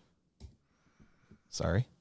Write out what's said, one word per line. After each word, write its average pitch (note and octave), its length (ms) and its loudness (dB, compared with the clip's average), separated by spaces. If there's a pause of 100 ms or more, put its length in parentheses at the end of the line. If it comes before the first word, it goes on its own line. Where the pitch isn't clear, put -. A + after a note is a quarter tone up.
(1500)
Sorry. F2+ 360 0 (160)